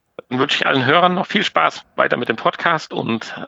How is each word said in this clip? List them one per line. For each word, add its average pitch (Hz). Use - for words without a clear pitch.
wünsche 127
ich -
allen 135
Hörern 175
noch 185
viel 202
Spaß -
weiter 135
mit 123
dem 117
Podcast 170
und 113